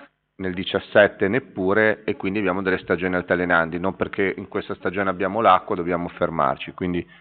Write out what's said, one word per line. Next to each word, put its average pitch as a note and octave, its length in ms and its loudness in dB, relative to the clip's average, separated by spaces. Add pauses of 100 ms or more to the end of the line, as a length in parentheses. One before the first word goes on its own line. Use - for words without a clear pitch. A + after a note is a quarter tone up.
(360)
nel F#2 180 -6
diciassette F#2+ 720 2
neppure, G#2 760 0
e G#2 120 -4
quindi G2 220 -4
abbiamo F#2+ 240 0
delle F#2 160 0
stagioni F2+ 380 -2
altalenanti, F2 640 0
non F#2 180 -2
perché F#2+ 380 -2
in G2 140 -12
questa G2+ 280 -6
stagione F#2+ 340 -2
abbiamo F#2+ 320 -2
l'acqua F#2+ 340 4
dobbiamo F2 320 -2
fermarci, D#2+ 640 -2
quindi F2 340 -4 (140)